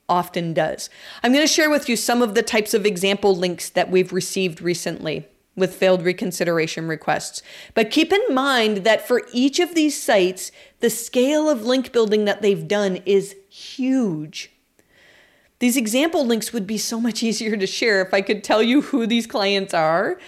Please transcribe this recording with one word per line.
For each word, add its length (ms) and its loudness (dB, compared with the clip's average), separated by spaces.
often 460 -2
does. 360 -2
I'm 80 4
gonna 160 4
share 220 2
with 180 0
you 80 0
some 260 0
of 120 0
the 80 2
types 320 -2
of 120 2
example 480 2
links 360 -4
that 200 0
we've 220 2
received 480 -4
recently 640 -6
with 200 0
failed 280 2
reconsideration 840 -2
requests. 560 -4
But 160 2
keep 220 2
in 200 2
mind 460 2
that 280 2
for 160 2
each 260 2
of 160 0
these 260 2
sites, 520 0
the 100 2
scale 600 0
of 180 0
link 260 0
building 340 2
that 160 -2
they've 260 0
done 360 0
is 300 2
huge. 1040 -4
These 180 2
example 480 0
links 280 -2
would 160 -4
be 100 -4
so 220 -6
much 240 -2
easier 320 -2
to 100 -2
share 340 0
if 140 -2
I 60 4
could 240 -4
tell 180 2
you 200 4
who 260 -2
these 180 0
clients 480 -2
are. 540 2